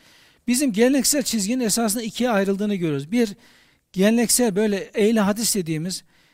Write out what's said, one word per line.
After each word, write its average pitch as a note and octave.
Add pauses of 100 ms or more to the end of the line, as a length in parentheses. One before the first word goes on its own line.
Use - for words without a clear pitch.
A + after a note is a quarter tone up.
(480)
bizim B3
geleneksel B3+
çizginin A3+
esasında A3+
ikiye A#3
ayrıldığını G3+
görüyoruz. D3+
Bir, A#3 (580)
geleneksel A3
böyle G#3
ehli G#3+
hadis G#3
dediğimiz, E3 (300)